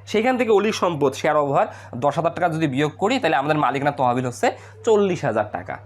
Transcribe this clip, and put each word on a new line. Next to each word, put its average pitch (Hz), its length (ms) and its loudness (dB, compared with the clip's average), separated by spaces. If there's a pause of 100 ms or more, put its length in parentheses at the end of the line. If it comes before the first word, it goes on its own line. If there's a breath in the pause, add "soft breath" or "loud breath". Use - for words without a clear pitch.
সেইখান 233 320 0
থেকে 226 120 0
অলিক 202 240 4
সম্পদ 151 380 0
শেয়ার 151 240 0
অবহার 151 300 2 (300 loud breath)
দশ 143 200 0
হাজার 143 180 -2
টাকা 170 140 0
যদি 160 180 0
বিয়োগ 143 320 0
করি, 240 200 0
তাহলে 160 180 0
আমাদের 147 220 0
মালিকানা 139 320 0
তহবিল 127 360 0
হচ্ছে 170 240 0 (340 loud breath)
চল্লিশ 202 400 2
হাজার 110 280 2
টাকা। 87 340 -8